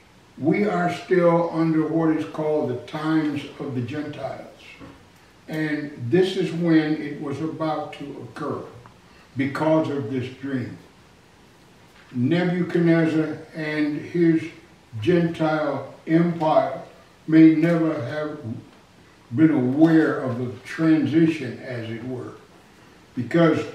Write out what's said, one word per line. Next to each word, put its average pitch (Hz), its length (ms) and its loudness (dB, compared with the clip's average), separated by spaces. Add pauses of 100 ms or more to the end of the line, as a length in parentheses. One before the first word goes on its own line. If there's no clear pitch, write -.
(380)
We 202 280 2
are 175 280 0
still 170 580 2
under 160 360 2
what 160 280 2
is 147 100 -4
called 151 440 -2
the 120 120 -6
times 156 600 -2 (160)
of - 160 -8
the 127 60 -4
Gentiles. - 680 -10 (1000)
And 151 440 -6 (180)
this 190 260 2
is 165 160 -2
when 156 480 2
it 143 200 -8
was 143 200 -8
about 151 540 -6
to 139 340 -14
occur - 340 -10 (720)
because 156 540 0
of 131 220 -6
this 127 220 -4
dream. 131 420 -8 (1400)
Nebuchadnezzar 165 1300 0 (160)
and 151 460 -4
his 165 420 2 (580)
Gentile 156 960 0 (120)
empire 160 760 2 (460)
may 160 280 8
never 160 520 2
have 151 320 -6 (1000)
been 156 140 8
aware 147 720 4
of 123 180 -4
the 123 120 -6 (140)
transition, 151 960 2
as 117 300 -10
it 113 140 -10
were, 123 280 -10 (840)
because 156 480 2 (120)